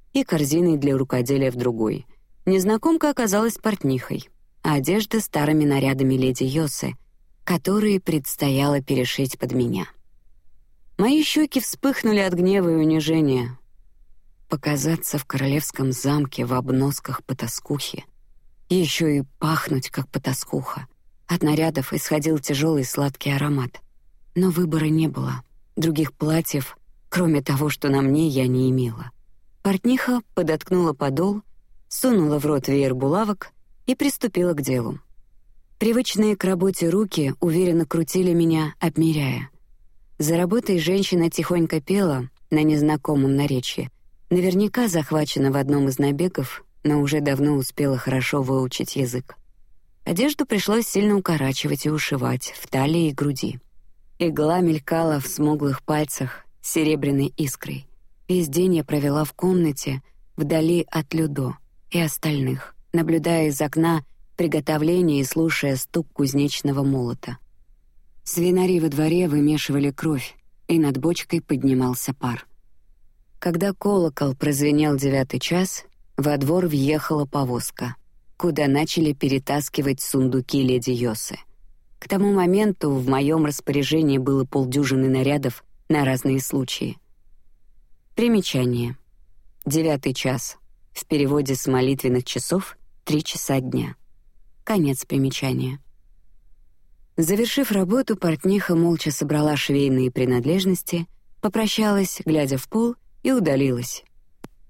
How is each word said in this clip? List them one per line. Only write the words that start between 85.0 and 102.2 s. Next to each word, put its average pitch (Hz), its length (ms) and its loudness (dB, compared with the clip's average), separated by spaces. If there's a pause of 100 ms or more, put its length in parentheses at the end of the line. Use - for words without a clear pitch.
нарядов 135 560 0 (240)
на 147 160 2
разные 131 340 0
случаи. - 580 -4 (1200)
Примечание. 127 800 0 (680)
Девятый 147 480 0
час. 131 420 -4 (380)
В - 120 -14
переводе 143 500 0
с - 120 -8
молитвенных 131 560 0
часов — - 540 -4 (260)
три 151 220 -2
часа - 340 -4
дня. 127 360 -4 (680)
Конец 151 400 0
примечания. 131 800 -2 (1400)
Завершив 208 560 0
работу, 202 420 0
портниха 185 580 0
молча 165 380 2
собрала 151 460 0
швейные 135 540 2
принадлежности, 165 960 0 (340)
попрощалась, 208 840 0